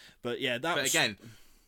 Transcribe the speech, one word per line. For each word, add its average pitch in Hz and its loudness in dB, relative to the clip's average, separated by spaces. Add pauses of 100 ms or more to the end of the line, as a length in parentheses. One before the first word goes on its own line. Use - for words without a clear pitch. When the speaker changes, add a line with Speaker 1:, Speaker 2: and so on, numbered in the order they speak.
(220)
Speaker 1:
But 120 -4
yeah, 123 0
that 165 0
Speaker 2:
But 139 2
Speaker 1:
was 127 2
Speaker 2:
again, 131 2 (500)